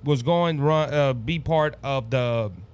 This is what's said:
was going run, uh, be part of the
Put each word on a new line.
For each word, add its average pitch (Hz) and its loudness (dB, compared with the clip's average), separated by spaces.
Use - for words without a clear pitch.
was 135 0
going 170 2
run, 151 2
uh, 143 2
be 123 -4
part 156 0
of 135 -4
the 117 0